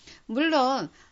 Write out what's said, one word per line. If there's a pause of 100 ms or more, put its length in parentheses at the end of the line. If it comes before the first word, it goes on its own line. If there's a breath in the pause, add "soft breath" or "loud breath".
(240 loud breath)
물론 (200 soft breath)